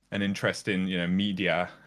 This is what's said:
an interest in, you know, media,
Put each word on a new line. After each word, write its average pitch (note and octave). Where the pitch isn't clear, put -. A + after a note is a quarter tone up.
an G2+
interest G2
in, F#2+
you F#2
know, F2
media, F2+